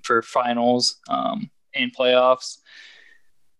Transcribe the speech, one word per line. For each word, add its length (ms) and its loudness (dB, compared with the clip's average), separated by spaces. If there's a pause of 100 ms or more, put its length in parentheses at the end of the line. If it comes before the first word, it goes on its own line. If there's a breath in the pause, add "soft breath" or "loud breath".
for 180 0
finals, 840 -2
um, 420 -6 (240)
and 220 -6
playoffs. 640 2 (1040 soft breath)